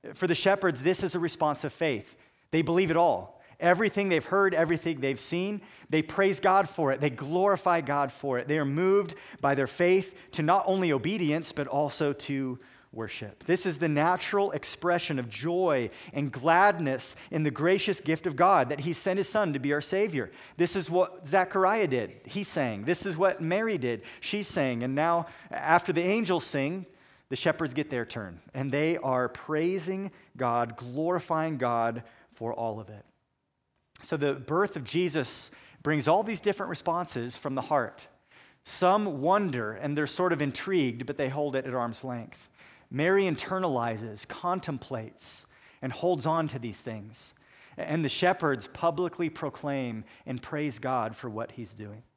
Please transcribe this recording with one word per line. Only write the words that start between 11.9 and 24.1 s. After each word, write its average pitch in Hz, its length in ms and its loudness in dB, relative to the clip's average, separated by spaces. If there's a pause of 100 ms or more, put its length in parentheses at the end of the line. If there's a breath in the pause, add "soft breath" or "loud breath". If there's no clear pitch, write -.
to 135 460 -4 (340 loud breath)
worship. 107 520 -10
This 180 200 0
is 160 140 -2
the 160 100 2
natural 180 600 2
expression 165 680 -2
of 120 100 -6
joy 143 600 0 (240 loud breath)
and 143 180 -2
gladness 165 840 4 (160 loud breath)
in 156 120 0
the 147 80 2
gracious 185 480 2
gift 160 280 -2
of 147 80 -2
God, 170 340 6
that 143 120 -4
he 165 120 -4
sent 185 240 -2
his 196 100 -2
son 196 260 0
to 139 60 -2
be 143 140 0
our 147 80 0
Savior. 165 500 -2 (240 loud breath)
This 170 200 2
is 175 140 -2
what 175 380 0
Zechariah 190 600 4
did. 123 380 -2
He 196 180 -6
sang. 113 420 -2
This 175 200 0
is 180 120 -4
what 185 240 2
Mary 196 380 0
did. 120 240 -2 (180 loud breath)